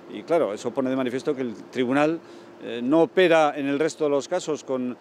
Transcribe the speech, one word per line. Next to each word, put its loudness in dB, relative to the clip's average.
Y -10
claro, 0
eso -8
pone -2
de -2
manifiesto -4
que -6
el -6
tribunal, 0
eh, -8
no 4
opera 4
en -4
el 0
resto -2
de 2
los 0
casos -4
con -4